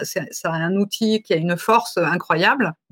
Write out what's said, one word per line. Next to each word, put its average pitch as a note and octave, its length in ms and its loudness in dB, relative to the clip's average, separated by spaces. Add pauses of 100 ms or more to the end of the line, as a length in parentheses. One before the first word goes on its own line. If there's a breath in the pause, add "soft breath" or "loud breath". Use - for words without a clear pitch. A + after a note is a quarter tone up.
c'est, D#3 280 -6
ça - 180 -6
a D#3+ 60 -2
un E3+ 220 0
outil G#3+ 440 0
qui - 120 -2
a - 20 4
une E3+ 220 0
force A3+ 400 0
incroyable F3 760 0 (180)